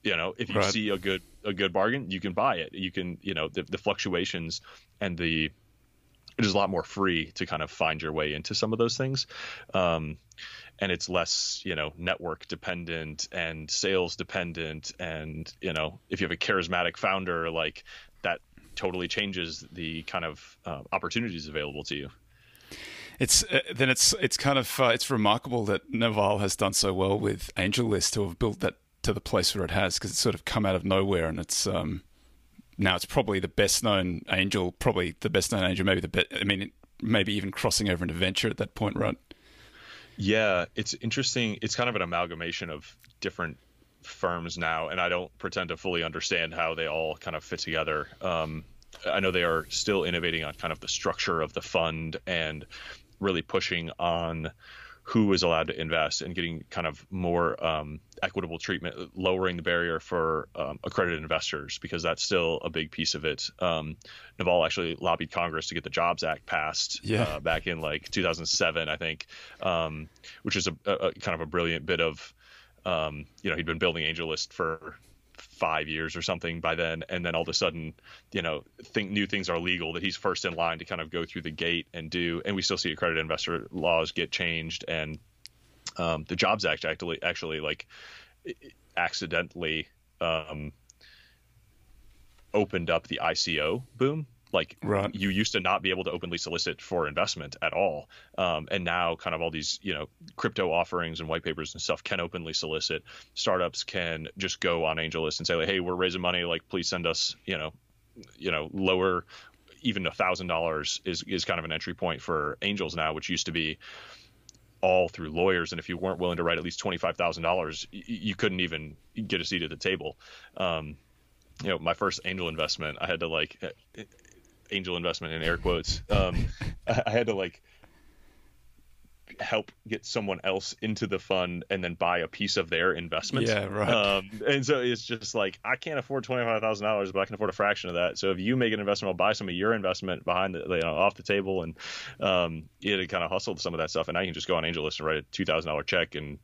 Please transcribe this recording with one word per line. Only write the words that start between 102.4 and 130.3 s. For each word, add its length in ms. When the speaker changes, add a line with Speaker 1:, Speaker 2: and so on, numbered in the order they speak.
Speaker 1:
solicit. 520
Startups 500
can 420
just 220
go 280
on 100
AngelList 420
and 80
say, 80
like, 140
"Hey, 100
we're 160
raising 260
money. 220
Like, 260
please 200
send 180
us, 380
you 140
know, 140
you 120
know, 220
lower, 520
even 260
a 20
thousand 380
dollars 560
is, 180
is 220
kind 160
of 40
an 60
entry 240
point 260
for 400
angels 360
now, 160
which 160
used 180
to 60
be 260
all 280
through 220
lawyers. 400
And 80
if 100
you 80
weren't 220
willing 200
to 40
write 160
at 60
least 160
twenty-five 360
thousand 280
dollars, 480
y-, 160
y-, 120
you 140
couldn't 240
even 380
get 260
a 40
seat 180
at 80
the 60
table." 420
Um, 400
you 60
know, 100
my 160
first 300
angel 240
investment, 520
I 60
had 140
to, 80
like, 340
eh, 60
eh, 80
angel 240
investment 380
in 80
air 160
quotes. 500
Um, 380
<laughs> 200
I, 220
I 20
had 160
to, 80
like, 260
help 340
get 200
someone 380